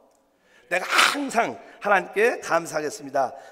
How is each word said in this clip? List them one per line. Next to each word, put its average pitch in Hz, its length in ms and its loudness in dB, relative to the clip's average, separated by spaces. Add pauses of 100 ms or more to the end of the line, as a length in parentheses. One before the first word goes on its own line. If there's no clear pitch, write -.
(680)
내가 180 160 -2
항상 233 760 0 (200)
하나님께 202 600 2
감사하겠습니다, 147 960 -2 (160)